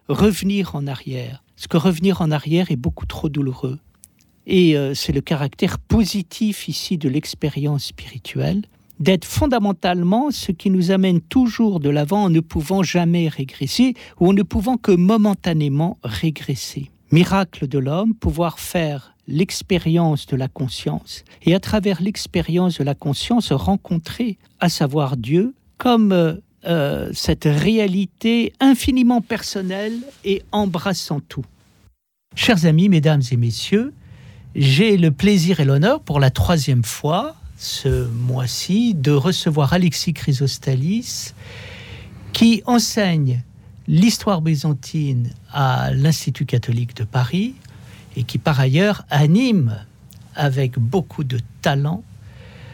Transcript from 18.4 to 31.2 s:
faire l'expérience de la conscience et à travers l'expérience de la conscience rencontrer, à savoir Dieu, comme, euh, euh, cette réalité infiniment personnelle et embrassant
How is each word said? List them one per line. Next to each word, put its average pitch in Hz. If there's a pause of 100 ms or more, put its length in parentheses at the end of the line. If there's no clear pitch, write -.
faire 151 (120)
l'expérience 165
de -
la 131
conscience - (180)
et 165
à 196
travers 190
l'expérience 180
de 143
la 139
conscience -
rencontrer, 185 (220)
à 175
savoir 139
Dieu, 165 (240)
comme, 226
euh, 165 (320)
euh, 147
cette -
réalité 202
infiniment 254
personnelle 202 (280)
et 196
embrassant 180